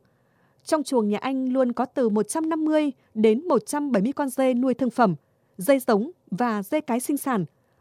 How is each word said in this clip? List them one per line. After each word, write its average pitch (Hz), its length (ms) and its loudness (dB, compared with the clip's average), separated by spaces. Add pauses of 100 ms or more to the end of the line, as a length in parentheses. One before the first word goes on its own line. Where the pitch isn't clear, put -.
(640)
Trong 311 180 -2
chuồng 220 260 0
nhà 208 100 -2
anh 262 340 -4
luôn 254 200 0
có 240 120 -2
từ 240 240 -2
một 214 140 2
trăm 320 260 -4
năm 320 160 -2
mươi 302 280 2 (220)
đến 226 340 2
một 262 180 2
trăm 294 260 -4
bảy 196 100 2
mươi 262 100 0
con 277 160 -4
dê 262 260 0
nuôi 247 200 0
thương 247 160 -2
phẩm, 208 240 2 (440)
dê 269 200 2
giống 240 320 0 (200)
và 214 320 -2
dê 302 180 -4
cái 247 200 -2
sinh 285 160 -2
sản. 233 280 -2 (360)